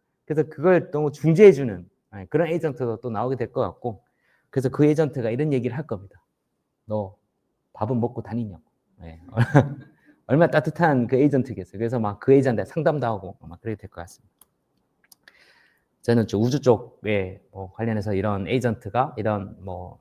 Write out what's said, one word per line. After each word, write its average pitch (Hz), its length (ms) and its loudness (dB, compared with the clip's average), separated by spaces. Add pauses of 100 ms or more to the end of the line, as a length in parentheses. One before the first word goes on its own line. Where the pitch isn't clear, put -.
(260)
그래서 151 240 0
그걸 175 420 2
너무 147 220 -2
중재해주는, 147 720 6 (300)
예, 95 120 -14
그런 156 200 0
에이전트도 135 480 -4
또 123 120 -10
나오게 117 280 -4
될 113 160 -6
것 131 80 -4
같고, 101 420 -8 (460)
그래서 127 200 -2
그 147 160 0
에이전트가 143 440 0
이런 143 240 -2
얘기를 120 240 -4
할 160 100 -10
겁니다. 98 340 -12 (640)
"너 104 300 -6 (580)
밥은 113 280 -2
먹고 120 220 -6
다니냐고." 104 380 -10 (420)
예. 82 240 -20
<laughs> - 640 2 (340)
얼마나 156 240 4
따뜻한 151 560 2
그 135 80 0
에이전트겠어요. 123 640 0
그래서 117 220 -2
막 104 200 -4
그 135 140 4
에이전트한테 123 360 4
상담도 151 380 -2
하고 95 340 -8
막 82 200 -18
그렇게 110 180 -8
될 95 100 -20
것 85 120 -18
같습니다. - 320 -20 (1700)
저는 117 200 2
좀 101 140 -2
우주 127 200 0
쪽에 101 800 -2 (100)
뭐 95 220 -14
관련해서 110 400 -4
이런 98 340 -2
에이전트가 117 720 -4
이런 104 420 -4
뭐 90 420 -14